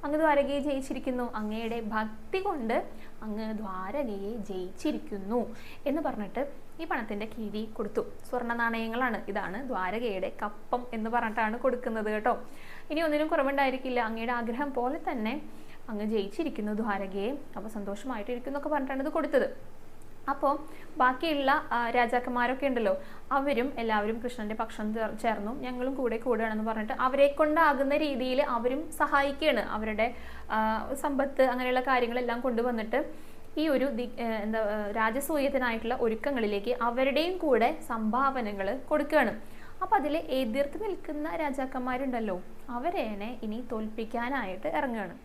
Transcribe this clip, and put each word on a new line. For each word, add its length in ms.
അങ്ങ് 160
ദ്വാരകയെ 400
ജയിച്ചിരിക്കുന്നു. 760
അങ്ങയുടെ 440
ഭക്തി 600
കൊണ്ട് 480
അങ്ങ് 360
ദ്വാരകയെ 760
ജയിച്ചിരിക്കുന്നു" 1040
എന്ന് 160
പറഞ്ഞിട്ട് 720
ഈ 40
പണത്തിൻ്റെ 400
കിഴി 480
കൊടുത്തു. 320
സ്വർണ്ണ 240
നാണയങ്ങളാണ്. 760
ഇതാണ് 400
ദ്വാരകയുടെ 640
കപ്പം 520
എന്ന് 160
പറഞ്ഞിട്ടാണ് 500
കൊടുക്കുന്നത് 460
കേട്ടോ. 340
"ഇനി 100
ഒന്നിനും 260
കുറവുണ്ടായിരിക്കില്ല. 720
അങ്ങയുടെ 320
ആഗ്രഹം 420
പോലെ 260
തന്നെ 300
അങ്ങ് 160
ജയിച്ചിരിക്കുന്നു 680
ദ്വാരകയെ. 680
അപ്പൊ 120
സന്തോഷമായിട്ടിരിക്കും" 800
എന്നൊക്കെ 200
പറഞ്ഞിട്ടാണ് 340
ഇത് 60
കൊടുത്തത്. 720
അപ്പോ 300
ബാക്കിയുള്ള, 760
ആ, 180
രാജാക്കന്മാരൊക്കെ 760
ഉണ്ടല്ലോ, 300
അവരും 460
എല്ലാവരും 460
കൃഷ്ണന്റെ 320
പക്ഷം 380
ചേർ-, 260
ചേർന്നു, 420
"ഞങ്ങളും 340
കൂടെ 220
കൂടുകയാണെന്ന്" 460
പറഞ്ഞിട്ട് 300
അവരെ 340
കൊണ്ടാകുന്ന 680
രീതിയിൽ 440
അവരും 500
സഹായിക്കുകയാണ്. 680
അവരുടെ, 560
ആ, 420
സമ്പത്ത് 480
അങ്ങനെയുള്ള 380
കാര്യങ്ങളെല്ലാം 600
കൊണ്ടുവന്നിട്ട് 720
ഈ 100
ഒരു 180
ദി-, 340
ഏ, 60
എന്താ, 340
ഏ, 320
രാജസൂയത്തിനായിട്ടുള്ള 1120
ഒരുക്കങ്ങളിലേക്ക് 800
അവരുടെയും 560
കൂടെ 400
സംഭാവനകൾ 920
കൊടുക്കുകയാണ്. 500
അപ്പൊ 140
അതിൽ 220
എതിർത്ത് 640
നിൽക്കുന്ന 520
രാജാക്കന്മാരുണ്ടല്ലോ, 1040
അവരെന്നെ 760
ഇനി 280
തോൽപ്പിക്കാനായിട്ട് 960
ഇറങ്ങുകയാണ്. 580